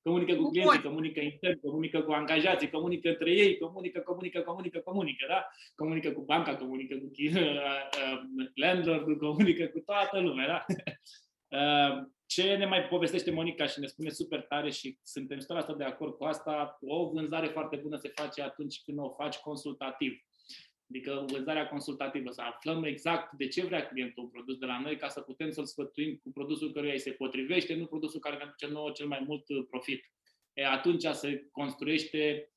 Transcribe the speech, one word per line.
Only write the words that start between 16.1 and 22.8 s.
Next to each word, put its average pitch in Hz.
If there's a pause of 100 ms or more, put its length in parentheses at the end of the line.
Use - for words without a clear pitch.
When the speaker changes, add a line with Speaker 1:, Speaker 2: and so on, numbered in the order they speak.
Speaker 1:
cu 131
asta, 151
o 151
vânzare 156
foarte 151
bună 147
se 139
face 147
atunci 139
când 147
o 139
faci 147
consultativ. 135 (760)
Adică 135
vânzarea 139
consultativă, 139
să 123
aflăm 151